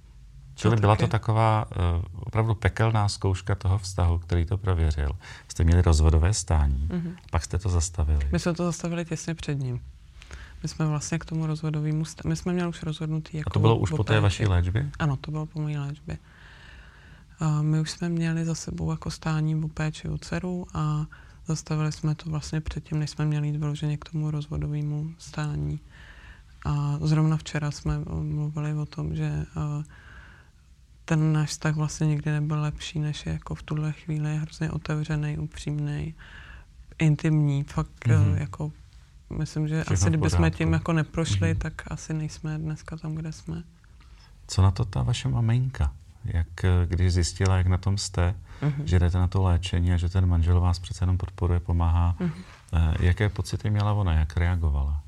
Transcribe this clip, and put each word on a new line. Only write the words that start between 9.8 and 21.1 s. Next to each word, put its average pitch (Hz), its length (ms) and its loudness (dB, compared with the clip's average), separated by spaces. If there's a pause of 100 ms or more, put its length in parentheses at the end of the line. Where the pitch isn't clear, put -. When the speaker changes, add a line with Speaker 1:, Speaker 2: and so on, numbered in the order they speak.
Speaker 2:
My 160 60 -6
jsme - 160 -2
vlastně 151 340 -2
k - 60 -8
tomu 160 220 -4
rozvodovému 156 580 -2
sta-, - 240 -8
my 160 60 0
jsme 175 180 -4
měli 175 160 0
už - 140 -8
rozhodnutý 156 540 -4
jako 151 120 -4
Speaker 1:
A - 40 -6
to - 60 4
bylo 113 180 8
už 107 140 0
Speaker 2:
o 156 60 0
Speaker 1:
po 104 60 2
té 104 100 2
Speaker 2:
péči. 107 80 6
Speaker 1:
vaší 104 240 2
léčbě? 95 440 2 (100)
Speaker 2:
Ano, 147 180 2
to - 140 -10
bylo 151 140 -4
po 156 160 -6
mojí 151 160 -2
léčbě. 147 400 -8 (1200)
A 151 220 2
my 156 180 2
už 156 120 -2
jsme - 180 -6
měli 165 360 -2
za 165 100 -2
sebou 165 360 -6
jako 160 200 -6
stání 156 520 -2
o 160 40 -4
péči 156 420 -6
o 151 80 -4
dceru 180 560 -6
a 151 320 -2 (420)